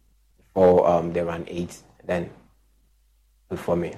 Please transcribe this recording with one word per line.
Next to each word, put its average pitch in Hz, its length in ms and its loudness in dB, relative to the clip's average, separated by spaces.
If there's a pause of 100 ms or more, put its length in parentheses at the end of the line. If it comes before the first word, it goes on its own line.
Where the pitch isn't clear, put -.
(380)
before, 90 500 4
um, 85 240 0
they 87 100 -2
run 85 260 -8
eight. 87 280 -10 (300)
Then - 240 -4 (1200)
good - 80 -8
for - 180 -2
me. 87 200 -4